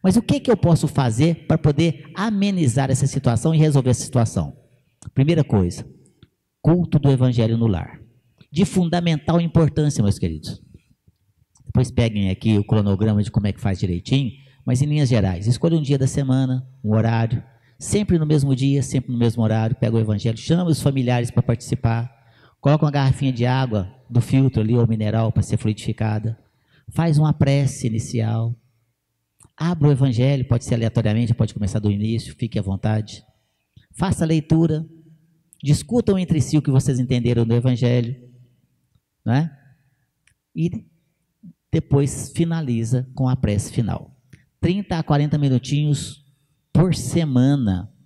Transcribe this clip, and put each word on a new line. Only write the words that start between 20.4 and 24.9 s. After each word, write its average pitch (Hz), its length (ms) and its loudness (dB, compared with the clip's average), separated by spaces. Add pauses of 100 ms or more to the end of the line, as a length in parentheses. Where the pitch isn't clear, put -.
os 139 100 0
familiares 123 480 0
pra - 140 0
participar, 117 680 -2 (480)
coloca 147 240 2
uma 147 80 0
garrafinha 135 400 0
de 120 140 -2
água 123 480 -2 (160)
do 120 120 0
filtro 135 400 2
ali 110 140 0
ou 117 120 4
mineral 110 440 0